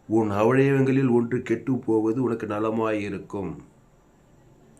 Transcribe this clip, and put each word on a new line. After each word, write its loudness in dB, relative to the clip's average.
உன் 2
அவயவங்களில் 4
ஒன்று 0
கெட்டுப் -2
போவது 0
உனக்கு -4
நலமாயிருக்கும். -4